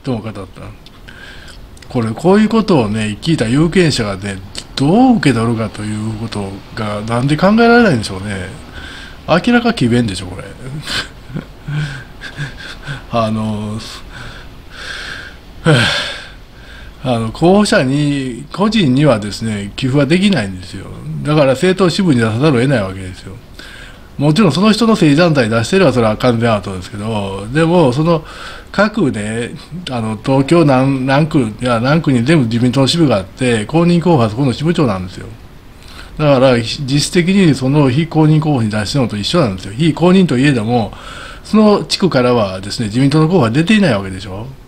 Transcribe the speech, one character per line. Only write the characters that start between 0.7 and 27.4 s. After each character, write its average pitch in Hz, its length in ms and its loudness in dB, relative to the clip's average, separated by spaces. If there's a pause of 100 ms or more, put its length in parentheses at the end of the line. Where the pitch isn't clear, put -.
こ 123 120 -2
れ、 110 100 -4
こ 170 220 2
う 214 60 6
い 214 60 4
う 214 40 0
こ 220 140 0
と 160 180 2
を 104 80 0
ね、 104 300 -4
聞 165 140 0
い - 40 0
た 113 100 -2
有 147 220 2
権 170 220 4
者 117 120 -2
が 101 140 -4
ね、 95 220 -8 (360)
ど 226 380 4
う 214 40 4
受 143 140 2
け - 20 2
取 117 200 0
る 110 40 -2
か 110 120 -4
と 101 120 -12
い 107 140 -6
う 110 240 -6
こ 117 80 -8
と 101 220 -8 (260)
が、 104 260 -6
な 117 180 -2
ん 135 80 0
で 151 80 2
考 180 180 2
え 233 140 6
ら 233 100 6
れ 240 60 6
な 202 80 4
い 135 40 2
ん - 40 0
で 104 40 -4
し - 80 -8
ょ 95 60 -8
う 92 40 -10
ね。 95 280 -8 (800)
明 180 260 2
ら 240 80 4
か 233 80 0
詭 135 200 0
弁 120 160 2
で 95 100 -4
し 92 60 -10
ょ、 92 60 -10
こ 90 120 -12
れ。 - 60 -16
<laughs> - 60 -16 (2500)
あ 110 200 0
の、 107 480 -6 (1900)
<sighs> 127 420 2 (960)
あ 123 160 0
の、 113 120 -4
候 185 280 4
補 208 60 4
者 196 180 2
に、 139 680 -2
個 208 180 -2
人 190 240 2
に 147 120 4
は 117 140 4
で 101 120 -6
す 107 120 -8
ね、 101 320 -4
寄 131 120 -4
付 135 100 0
は 143 80 4
で 170 140 2
き 202 100 2
な 139 140 0
い 98 60 -6
ん 92 100 -10
で 90 80 -14
す - 60 -14
よ。 95 140 -12 (360)
だ 147 120 0
か 147 100 4
ら 131 80 4
政 185 320 2
党 170 40 4
支 175 120 -2
部 170 120 4
に 120 60 4
出 117 60 2
さ 110 120 -2
ざ 147 140 2
る 123 60 2
を 113 40 2
得 139 80 2
な 139 60 2
い 104 80 0
わ 95 100 -6
け 98 60 -10
で 95 160 -12
す - 60 -16
よ。 107 160 -14 (800)
も 147 160 2
ち 220 80 4
ろ 196 60 6
ん - 40 4
そ 175 100 -2
の 214 100 4
人 220 160 2
の 226 60 4
政 147 220 4
治 165 60 4
団 170 120 4
体 117 160 2
出 113 140 0
し - 60 -4
て 190 80 2
れ 190 80 6
ば 127 80 4
そ 123 80 2
れ 113 60 2
は 107 100 0
完 120 220 0
全 117 120 2
ア 107 60 0
ウ 98 40 -4
ト 98 120 -10
で 92 80 -8
す 87 80 -14
け 101 80 -14
ど、 101 560 -6